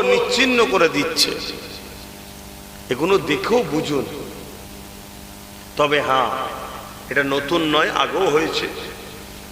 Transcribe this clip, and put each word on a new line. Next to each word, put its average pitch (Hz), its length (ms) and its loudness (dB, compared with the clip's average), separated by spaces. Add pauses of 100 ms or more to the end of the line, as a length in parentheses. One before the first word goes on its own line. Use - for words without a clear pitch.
নিশ্চিহ্ন 247 540 4 (120)
করে 170 180 6
দিচ্ছে। - 420 2 (1600)
এগুলো 151 240 2 (120)
দেখেও 202 380 2
বুঝুন। 143 420 0 (1700)
তবে 147 240 4
হ্যাঁ, 131 300 4 (800)
এটা 139 180 2
নতুন 143 340 2 (120)
নয়, 160 240 4
আগেও 139 340 2
হয়েছে। 156 360 2 (840)